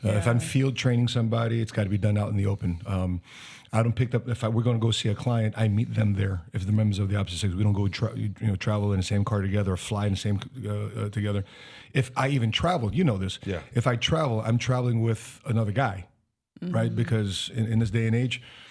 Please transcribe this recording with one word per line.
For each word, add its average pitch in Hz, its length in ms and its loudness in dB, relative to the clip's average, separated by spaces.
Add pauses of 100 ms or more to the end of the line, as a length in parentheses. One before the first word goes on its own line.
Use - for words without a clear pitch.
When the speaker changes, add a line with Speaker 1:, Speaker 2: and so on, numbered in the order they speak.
Speaker 1:
Uh, 107 60 4
if 104 180 2
I'm 120 80 4
Speaker 2:
Yeah. 117 80 2
Speaker 1:
field 135 320 2
training 120 320 4
somebody, 117 520 0
it's 110 120 -4
gotta 101 180 0
be 101 80 2
done 104 180 2
out 104 140 0
in 104 60 -2
the 98 100 2
open. 90 400 -2
Um, 92 340 -2 (520)
I 113 100 2
don't 117 140 2
pick 123 180 0
up, 117 140 0
if 117 160 -4
I, 110 40 2
we're 117 140 2
gonna 117 160 2
go 110 140 2
see - 160 0
a 104 60 2
client, 113 420 0
I 113 120 2
meet 113 260 0
them 107 200 2
there. 98 280 -2 (100)
If 92 120 -4
they're 101 100 0
members 107 240 4
of 98 100 0
the 101 80 0
opposite 90 220 -2
sex, 95 160 0
we 98 100 0
don't 104 80 6
go 101 160 2
tra-, 107 260 -2
you 110 160 -4 (100)
know, 104 160 0
travel 104 360 0
in 95 80 2
the - 20 0
same 101 220 0
car 104 160 0
together 98 320 0
or 90 40 0
fly 104 300 -4
in 98 60 2
the 95 60 -2
same, 104 200 -2 (260)
uh, 104 60 -6
uh, 104 380 -6
together. 101 360 -2 (480)
If 135 240 0
I 131 120 2
even 117 240 0
travel, 135 420 0
you 175 100 2
know 117 120 2
this. 95 280 -4
Speaker 3:
Yeah. 92 160 -4 (140)
Speaker 1:
If 120 120 2
I 123 100 2
travel, 123 460 0
I'm 113 160 2
traveling 123 440 0
with - 440 -2
another 110 260 0
guy, 95 340 -2 (560)
right? 113 260 0
Speaker 2:
Mm-hmm. 113 80 -4
Speaker 1:
Because 110 580 -2
in, 113 120 0
in 113 140 2
this 110 100 2
day 113 160 0
and 113 80 2
age, 123 280 0 (280)